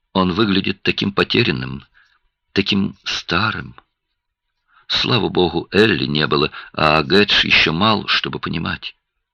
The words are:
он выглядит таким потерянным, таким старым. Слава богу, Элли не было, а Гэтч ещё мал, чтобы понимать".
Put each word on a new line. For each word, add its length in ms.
он 200
выглядит 500
таким 300
потерянным, 720
таким 520
старым. 720
Слава 420
богу, 440
Элли 340
не 200
было, 240
а 300
Гэтч 420
ещё 280
мал, 340
чтобы 320
понимать". 560